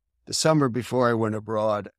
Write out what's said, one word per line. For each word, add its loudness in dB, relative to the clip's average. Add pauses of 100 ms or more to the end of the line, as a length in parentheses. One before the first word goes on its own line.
(280)
the -8
summer 2
before 0
I 2
went 0
abroad, -2